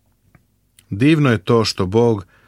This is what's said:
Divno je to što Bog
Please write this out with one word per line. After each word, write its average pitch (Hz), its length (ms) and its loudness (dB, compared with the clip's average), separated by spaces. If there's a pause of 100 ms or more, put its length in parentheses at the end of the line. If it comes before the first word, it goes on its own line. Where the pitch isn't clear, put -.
(920)
Divno 143 400 2
je 107 140 -2
to 117 200 0
što 98 220 -6
Bog 110 400 0 (220)